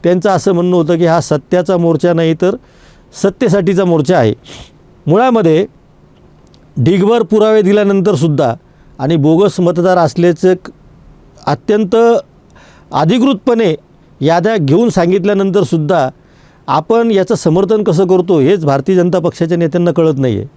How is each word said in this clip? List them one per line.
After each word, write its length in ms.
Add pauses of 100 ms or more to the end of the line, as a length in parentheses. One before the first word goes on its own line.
त्यांचं 260
असं 220
म्हणणं 240
होतं 200
की 100
हा 140
सत्याचा 560
मोर्चा 360
नाही 220
तर 220 (640)
सत्तेसाठीचा 640
मोर्चा 340
आहे. 160 (720)
मुळामध्ये 600 (1200)
ढिगभर 380
पुरावे 400
दिल्यानंतरसुद्धा 920 (440)
आणि 180
बोगस 440
मतदार 380
असल्याचं 560
क-, 160 (760)
अत्यंत 500 (960)
अधिकृतपणे 840 (440)
याद्या 360
घेऊन 320
सांगितल्यानंतरसुद्धा 1200 (580)
आपण 440
याचं 240
समर्थन 480
कसं 240
करतो 320
हेच 260
भारतीय 300
जनता 240
पक्षाच्या 400
नेत्यांना 340
कळत 240
नाही 200
आहे. 100 (100)